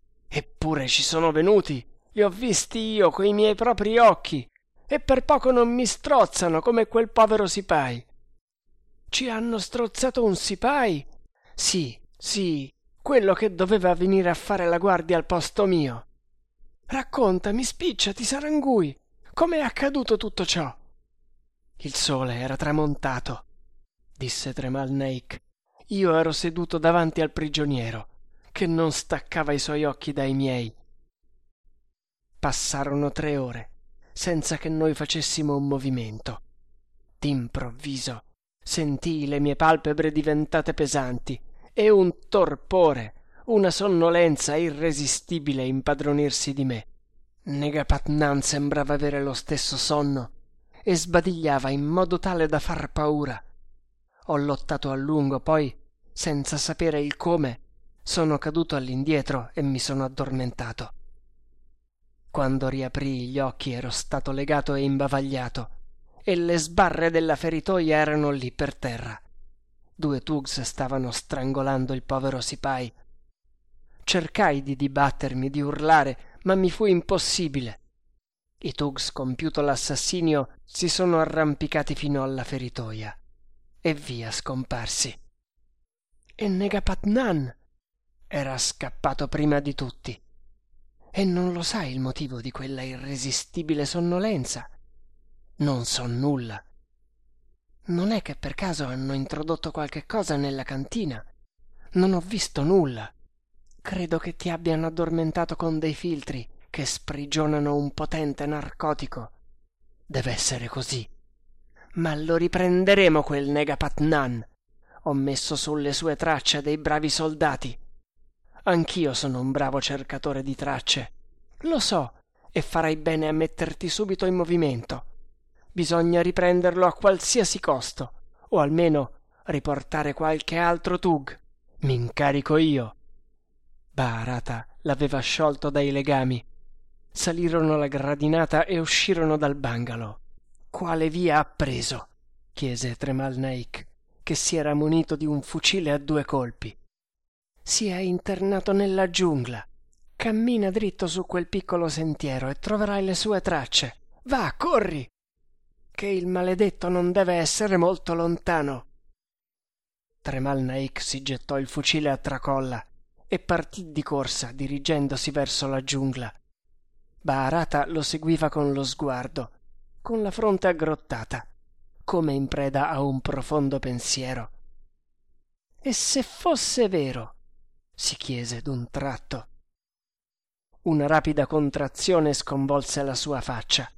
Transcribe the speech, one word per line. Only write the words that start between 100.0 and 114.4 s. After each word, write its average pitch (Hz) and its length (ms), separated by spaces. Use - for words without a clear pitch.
cosa 185 320
nella 139 260
cantina? 139 640
Non 185 200
ho 175 80
visto 180 420
nulla. 143 480
Credo 170 380
che - 180
ti 180 140
abbiano 165 360
addormentato 165 720
con 160 220
dei 156 160
filtri 143 520
che 143 160
sprigionano 147 920
un 143 180
potente 151 520
narcotico. 143 840
Deve 127 260
essere 117 380
così. 127 400
Ma 165 200
lo 160 220
riprenderemo 180 880
quel 143 260
Negapat 147 520
Nan. 135 460